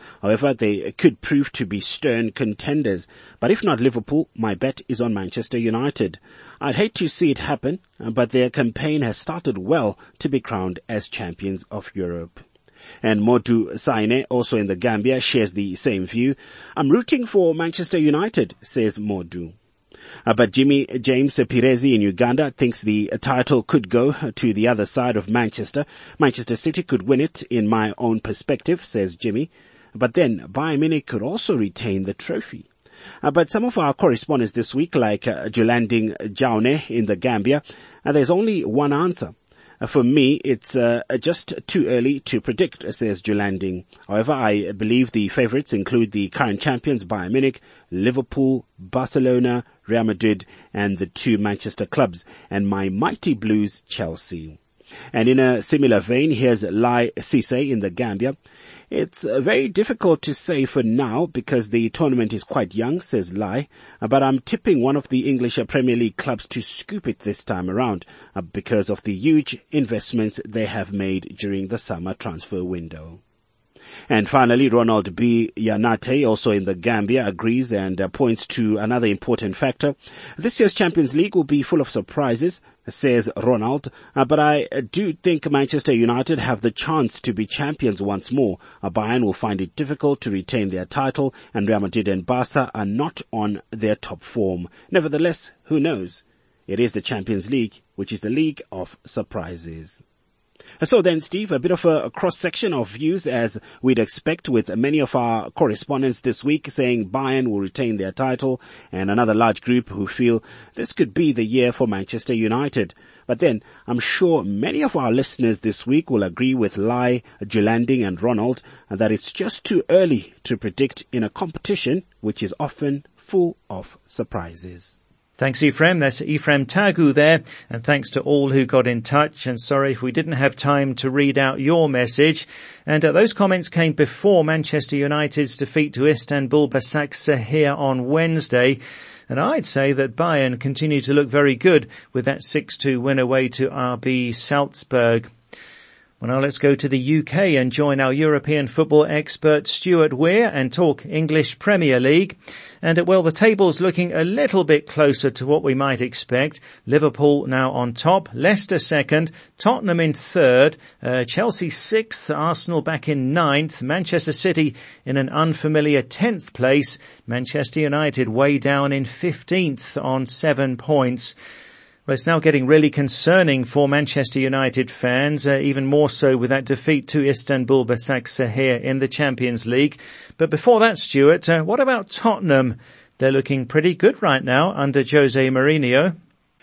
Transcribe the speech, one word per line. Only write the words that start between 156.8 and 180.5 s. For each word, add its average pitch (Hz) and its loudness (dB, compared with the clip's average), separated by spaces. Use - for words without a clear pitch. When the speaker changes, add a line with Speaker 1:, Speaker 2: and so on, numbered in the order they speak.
Speaker 2:
Liverpool 147 2
now 131 0
on 123 -4
top, 175 2
Leicester 180 0
second, 156 0
Tottenham 208 0
in 156 2
third, 139 4
uh, 123 -2
Chelsea 180 -2
sixth, - -4
Arsenal 156 -2
back 156 -6
in 139 0
ninth, 156 0
Manchester 156 -2
City 156 0
in 135 -2
an 135 0
unfamiliar 151 2
tenth 190 -4
place, 135 2
Manchester 127 -4
United 147 0
way 139 2
down 139 0
in 139 -2
fifteenth 170 -4
on 131 -2
seven 131 0
points. 127 0
Well, 135 0
it's 127 -2
now 165 4
getting 151 4
really 151 8
concerning 147 2
for 143 2
Manchester 139 0
United 131 0
fans, 135 0
uh, 139 4
even 135 0
more 147 4
so 131 2
with 117 0
that 135 0
defeat 135 0
to 151 0
Istanbul 131 2
Basaksehir 123 -2
in 135 -2
the 135 0
Champions 123 -2
League. 135 2
But 160 2
before 214 4